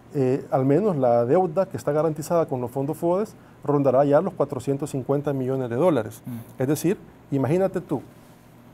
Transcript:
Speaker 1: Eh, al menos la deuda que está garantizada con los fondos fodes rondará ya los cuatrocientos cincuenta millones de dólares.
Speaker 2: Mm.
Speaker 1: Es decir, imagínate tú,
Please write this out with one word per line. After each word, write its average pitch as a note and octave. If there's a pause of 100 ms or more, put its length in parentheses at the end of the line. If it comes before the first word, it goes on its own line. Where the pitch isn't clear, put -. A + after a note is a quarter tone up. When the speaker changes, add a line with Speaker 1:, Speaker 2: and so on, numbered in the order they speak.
(140)
Speaker 1:
Eh, C3+
al C3+
menos E3
la A#2+
deuda F3
que -
está C#3+
garantizada D#3
con C#3
los A#2+
fondos C#3
fodes F3+ (300)
rondará C#3+
ya C#3+
los F#3+
cuatrocientos C#3
cincuenta C#3+
millones C3
de A#2
dólares. B2+
Speaker 2:
Mm. A#2+
Speaker 1:
Es B2+
decir, D#3+ (340)
imagínate F3
tú, - (720)